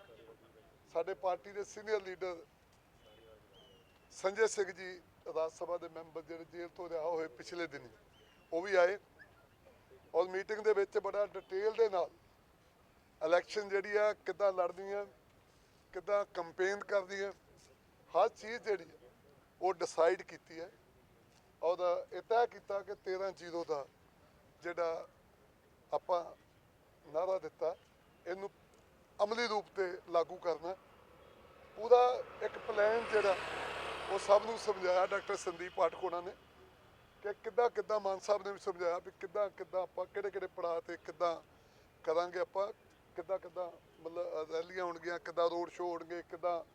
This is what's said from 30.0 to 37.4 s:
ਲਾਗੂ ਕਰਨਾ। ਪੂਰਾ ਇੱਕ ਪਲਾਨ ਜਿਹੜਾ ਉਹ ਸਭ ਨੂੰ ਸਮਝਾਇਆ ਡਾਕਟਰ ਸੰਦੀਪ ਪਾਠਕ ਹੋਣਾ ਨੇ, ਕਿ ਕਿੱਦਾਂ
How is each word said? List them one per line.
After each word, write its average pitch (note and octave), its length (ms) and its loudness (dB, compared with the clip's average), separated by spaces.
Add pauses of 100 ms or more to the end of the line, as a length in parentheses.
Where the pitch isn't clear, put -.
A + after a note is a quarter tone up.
ਲਾਗੂ E3+ 260 2
ਕਰਨਾ। E3+ 400 -2 (1000)
ਪੂਰਾ B3 480 8 (180)
ਇੱਕ G#3+ 160 -4
ਪਲਾਨ A3 540 2
ਜਿਹੜਾ G3+ 240 6 (760)
ਉਹ G3 80 0
ਸਭ G3+ 260 8
ਨੂੰ A3+ 120 -4
ਸਮਝਾਇਆ F#3 480 2
ਡਾਕਟਰ G3+ 300 -2
ਸੰਦੀਪ F3+ 400 -6
ਪਾਠਕ E3+ 280 2
ਹੋਣਾ F3 180 -2
ਨੇ, F3+ 100 -10 (920)
ਕਿ G#3 100 -4
ਕਿੱਦਾਂ A#3 360 2